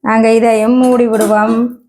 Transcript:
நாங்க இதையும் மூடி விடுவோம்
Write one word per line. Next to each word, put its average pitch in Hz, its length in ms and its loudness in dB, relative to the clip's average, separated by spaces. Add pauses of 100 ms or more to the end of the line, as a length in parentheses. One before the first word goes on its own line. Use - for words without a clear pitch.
நாங்க 226 320 0
இதையும் 226 460 0
மூடி 247 280 2
விடுவோம் 214 460 0 (320)